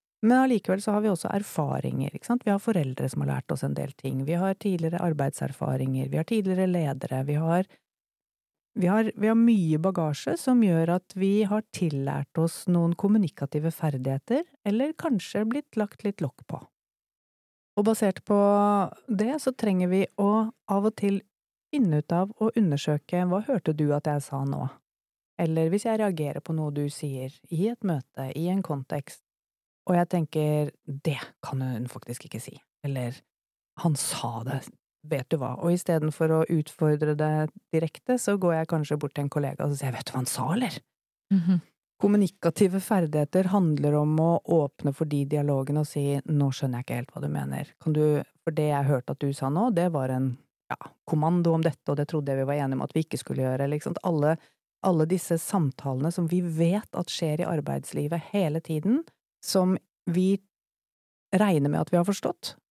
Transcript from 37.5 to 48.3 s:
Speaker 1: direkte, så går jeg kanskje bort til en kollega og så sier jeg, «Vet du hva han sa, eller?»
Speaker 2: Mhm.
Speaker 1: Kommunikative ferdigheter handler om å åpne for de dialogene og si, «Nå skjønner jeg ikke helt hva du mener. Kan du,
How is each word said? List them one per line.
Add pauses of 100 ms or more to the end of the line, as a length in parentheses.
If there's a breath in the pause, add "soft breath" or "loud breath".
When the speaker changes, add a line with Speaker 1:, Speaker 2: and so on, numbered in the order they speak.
Speaker 1:
direkte,
så
går
jeg
kanskje
bort
til
en
kollega
og
så
sier
jeg,
«Vet
du
hva
han
sa,
eller?» (560)
Speaker 2:
Mhm. (420)
Speaker 1:
Kommunikative
ferdigheter
handler
om
å (200)
åpne
for
de
dialogene
og
si, (260)
«Nå
skjønner
jeg
ikke
helt
hva
du
mener. (140)
Kan
du, (420)